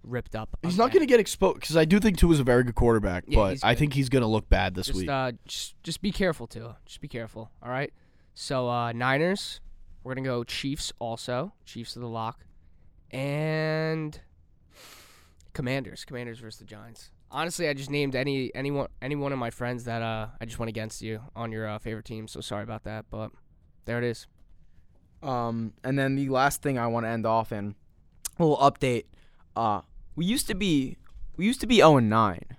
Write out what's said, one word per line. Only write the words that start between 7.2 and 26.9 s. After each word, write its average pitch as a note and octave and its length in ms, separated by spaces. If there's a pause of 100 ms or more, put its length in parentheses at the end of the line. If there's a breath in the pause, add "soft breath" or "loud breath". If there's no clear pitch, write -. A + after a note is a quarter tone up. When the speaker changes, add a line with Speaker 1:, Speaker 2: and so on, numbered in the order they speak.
Speaker 1:
all A#2+ 80
right? C3 200 (440)
So, B2+ 340
uh, A#2+ 240
Niners, C3+ 680 (420)
we're B2+ 120
gonna C3 120
go A#2+ 180
Chiefs - 540
also. B2 560 (100)
Chiefs - 320
are A#2+ 40
the B2 80
lock. A2+ 360 (680)
And D#3 1080 (1300 loud breath)
Commanders. C3 500
Commanders A#2+ 340
versus A2 200
the F#2+ 80
Giants. G#2+ 440 (200)
Honestly, E3 380
I C#3+ 40
just C#3 180
named C#3+ 240
any, C3+ 400
any C#3 160
one, C#3 180 (120)
any C#3 160
one C#3 160
of C3+ 60
my A#2 120
friends B2 340
that, A#2 180
uh, A2 240 (120)
I A#2+ 60
just A#2+ 140
went A2+ 100
against A2 320
you A2 220 (120)
on A#2 160
your, A2 160
uh, G#2+ 120
favorite G#2+ 260
team, A2 240
so - 140
sorry G#2 220
about A2+ 200
that, G#2+ 260
but A2 200 (560)
there A#2 100
it A#2+ 80
is. A#2+ 220 (960)
Speaker 3:
Um, A#2 500 (100)
and C#3 160
then C3+ 180
the C#3 120
last C3+ 320
thing C#3 180
I A#2 100
wanna A2+ 200